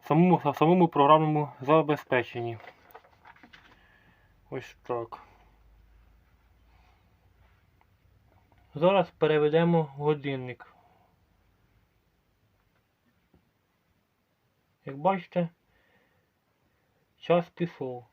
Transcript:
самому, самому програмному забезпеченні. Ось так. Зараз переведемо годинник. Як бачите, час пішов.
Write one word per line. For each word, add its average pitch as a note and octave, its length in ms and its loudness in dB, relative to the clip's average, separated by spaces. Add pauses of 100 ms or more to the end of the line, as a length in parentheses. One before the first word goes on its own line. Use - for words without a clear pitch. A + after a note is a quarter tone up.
самому, D#3 520 2
самому E3+ 340 4
програмному D3+ 640 2 (120)
забезпеченні. C3 960 -2 (1900)
Ось - 340 -14
так. A#2+ 400 -10 (3500)
Зараз F3 360 2
переведемо D#3 720 2
годинник. C#3 920 -6 (4000)
Як C#3 120 -12
бачите, F3 520 -4 (1700)
час E3+ 300 -2
пішов. C3 640 -12